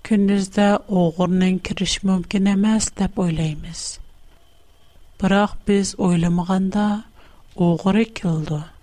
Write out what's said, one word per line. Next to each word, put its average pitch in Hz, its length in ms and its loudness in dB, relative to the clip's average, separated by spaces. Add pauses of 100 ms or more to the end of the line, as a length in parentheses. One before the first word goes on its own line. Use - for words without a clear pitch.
kunduzda 202 640 2 (220)
o'g'irning 185 720 2
kirish - 400 -4
mumkin 190 480 0
emas 208 400 2
deb 190 320 -4
o'ylaymiz. 160 600 -4 (1300)
Biroq 196 380 0 (100)
biz 202 320 0
o'ylamaganda 185 920 0 (680)
o'g'ri 185 560 2
keldi. 156 480 -4 (240)